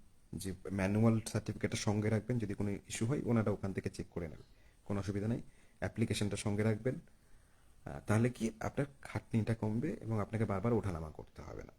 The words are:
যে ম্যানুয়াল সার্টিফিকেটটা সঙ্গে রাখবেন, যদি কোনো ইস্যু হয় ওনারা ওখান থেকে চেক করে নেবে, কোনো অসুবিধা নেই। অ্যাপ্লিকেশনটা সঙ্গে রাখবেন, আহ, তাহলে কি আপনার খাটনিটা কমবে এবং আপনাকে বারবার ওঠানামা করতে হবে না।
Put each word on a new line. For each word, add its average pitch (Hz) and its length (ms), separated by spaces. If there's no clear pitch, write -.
যে 92 200
ম্যানুয়াল 107 560
সার্টিফিকেটটা - 500
সঙ্গে 107 320
রাখবেন, 110 300
যদি 101 140
কোনো 104 180
ইস্যু - 340
হয় 143 200
ওনারা 110 260
ওখান 98 220
থেকে 98 160
চেক - 200
করে 85 180
নেবে, - 160
কোনো 101 140
অসুবিধা 98 280
নেই। 117 140
অ্যাপ্লিকেশনটা 104 560
সঙ্গে 104 280
রাখবেন, 110 320
আহ, - 1120
তাহলে 113 220
কি - 300
আপনার 139 260
খাটনিটা - 540
কমবে 117 460
এবং 113 180
আপনাকে 104 260
বারবার 101 280
ওঠানামা 87 360
করতে - 320
হবে - 220
না। - 160